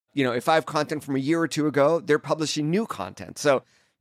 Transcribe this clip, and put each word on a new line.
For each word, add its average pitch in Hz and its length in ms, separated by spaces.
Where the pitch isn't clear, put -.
You 139 100
know, 123 80
if 120 160
I 160 60
have 160 120
content 151 380
from 135 120
a 135 40
year 160 200
or 165 80
two 151 180
ago, 143 340
they're 147 180
publishing 151 520
new 208 160
content. - 520
So 139 240